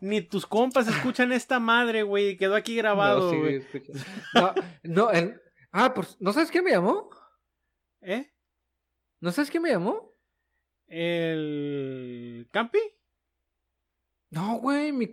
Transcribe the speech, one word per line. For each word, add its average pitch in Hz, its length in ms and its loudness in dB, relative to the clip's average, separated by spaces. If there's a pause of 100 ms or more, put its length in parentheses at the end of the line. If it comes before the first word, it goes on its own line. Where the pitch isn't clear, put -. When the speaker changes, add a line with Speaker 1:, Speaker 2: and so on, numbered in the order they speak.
Speaker 1:
Ni 202 220 -2
tus 190 220 -6
compas 247 440 2
escuchan 247 420 0
esta 254 300 0
madre, 226 420 2
güey. 202 340 0
Quedó 190 200 2
aquí 226 200 -2
grabado, 202 500 4
Speaker 2:
No, 175 40 2
sí, 165 80 0
Speaker 1:
güey. 151 200 0
Speaker 2:
escucha. - 340 -12 (420)
No, 190 200 4 (280)
no, 185 300 2
el, 170 280 2 (300)
ah, 247 240 2
pues, - 260 -6
¿no 196 120 0
sabes 302 180 2
quién 359 140 2
me 339 80 2
llamó? 220 380 2 (920)
Speaker 1:
¿Eh? 214 280 -6 (920)
Speaker 2:
¿No 170 100 -4
sabes 285 180 -2
quién 339 140 -2
me 339 80 0
llamó? 233 420 -2 (760)
Speaker 1:
¿El 143 1600 -4
Campi? 233 300 -2 (1500)
Speaker 2:
No, 202 280 -4
güey, 285 340 -2
mi, 247 200 -4